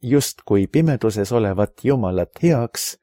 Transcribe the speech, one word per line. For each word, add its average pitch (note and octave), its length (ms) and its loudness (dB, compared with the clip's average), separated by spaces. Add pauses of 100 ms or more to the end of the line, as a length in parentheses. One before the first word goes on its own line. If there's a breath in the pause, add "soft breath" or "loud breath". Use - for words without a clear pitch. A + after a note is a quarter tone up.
justkui A2+ 640 0
pimeduses A2+ 680 0
olevat G#2 520 -2
Jumalat G2 580 -2
heaks C#3 600 -2